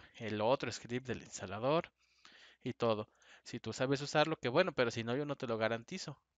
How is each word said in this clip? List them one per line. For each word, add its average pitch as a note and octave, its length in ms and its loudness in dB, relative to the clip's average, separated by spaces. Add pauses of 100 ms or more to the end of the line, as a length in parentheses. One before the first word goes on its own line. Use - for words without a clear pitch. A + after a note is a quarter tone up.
(160)
el G#2+ 240 -4
otro A#2+ 320 4
script B2 340 -6
del A2+ 160 -6
instalador A#2+ 680 -2 (720)
y B2+ 100 -4
todo. A2 360 2 (360)
Si - 160 -10
tú A2 140 -6
sabes C3+ 260 0
usarlo, D3+ 360 2
qué - 120 -4
bueno, E3 240 4
pero A#2+ 180 2
si A#2 140 -2
no, A#2 120 -2
yo D3 100 -2
no C#3+ 100 -4
te C3+ 100 -6
lo A2+ 120 0
garantizo, A#2 600 -2 (200)